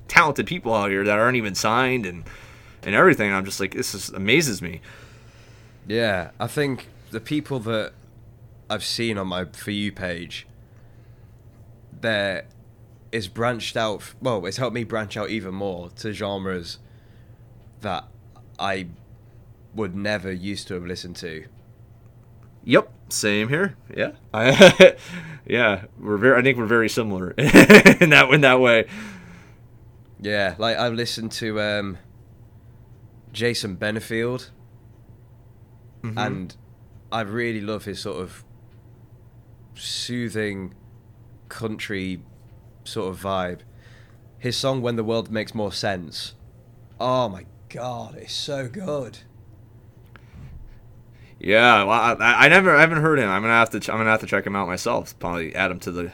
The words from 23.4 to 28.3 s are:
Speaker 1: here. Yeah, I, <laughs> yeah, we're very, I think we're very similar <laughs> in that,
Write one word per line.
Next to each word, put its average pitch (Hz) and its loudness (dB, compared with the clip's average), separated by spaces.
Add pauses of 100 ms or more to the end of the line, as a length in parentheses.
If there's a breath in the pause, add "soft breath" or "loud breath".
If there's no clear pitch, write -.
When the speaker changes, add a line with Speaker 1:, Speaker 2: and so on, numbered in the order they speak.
Speaker 1:
here. 156 -2 (220)
Yeah, 294 -4 (220)
I, 139 8 (280 loud breath)
<laughs> - -18
yeah, 107 0 (140)
we're 104 -2
very, 120 6
I 123 4
think 127 2
we're 113 -2
very 113 2
similar 95 -4
<laughs> - -8
in 156 10
that, 139 8